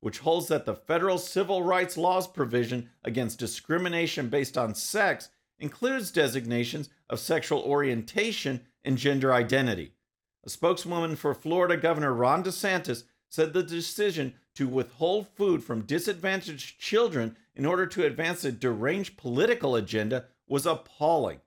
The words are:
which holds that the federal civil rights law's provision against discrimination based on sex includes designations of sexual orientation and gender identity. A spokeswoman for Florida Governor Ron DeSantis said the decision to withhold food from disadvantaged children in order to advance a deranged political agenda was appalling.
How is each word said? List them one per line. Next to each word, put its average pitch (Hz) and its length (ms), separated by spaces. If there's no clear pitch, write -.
which 107 180
holds 170 300
that - 160
the 101 100
federal 175 420
civil 185 460
rights 180 340
law's 180 300
provision 120 640
against 117 360
discrimination 165 920
based 135 300
on 113 160
sex - 540
includes 233 540
designations 120 800
of 117 100
sexual 151 420
orientation 139 1000
and 135 140
gender 135 340
identity. 120 600
A - 40
spokeswoman 165 680
for 147 160
Florida 175 420
Governor 151 380
Ron 127 300
DeSantis 180 600
said 160 240
the 180 100
decision 165 760
to 139 120
withhold 160 680
food 190 280
from 113 180
disadvantaged 175 960
children 160 560
in 139 100
order 180 200
to 175 200
advance 165 400
a 139 60
deranged 123 680
political 151 580
agenda 110 500
was 165 180
appalling. 151 800